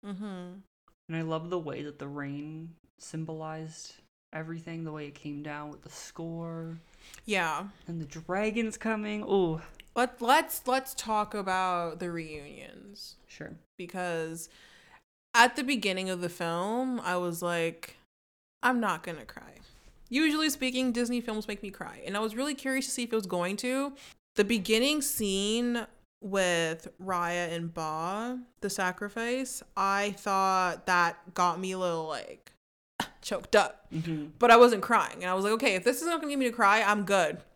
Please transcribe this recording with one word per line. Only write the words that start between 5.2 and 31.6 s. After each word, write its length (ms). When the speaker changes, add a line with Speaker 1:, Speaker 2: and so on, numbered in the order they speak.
Speaker 2:
down 280
with 120
the 80
score. 880
Speaker 1:
Yeah. 400
Speaker 2:
And 140
the 60
dragons 680
coming. 460
Ooh. 380
Speaker 1:
Let, 260
let's, 460
let's 280
talk 400
about 680
the 100
reunions. 1040
Speaker 2:
Sure. 240
Speaker 1:
Because 720
at 200
the 80
beginning 480
of 100
the 80
film, 720
I 160
was 260
like, 540
"I'm 180
not 220
gonna 220
cry." 340
Usually 420
speaking, 420
Disney 280
films 280
make 140
me 80
cry. 360
And 100
I 40
was 160
really 180
curious 320
to 40
see 140
if 80
it 40
was 100
going 320
to. 360
The 80
beginning 580
scene 840
with 680
Raya 520
and 180
Ba, 680
the 100
sacrifice, 920
I 420
thought 680
that 480
got 260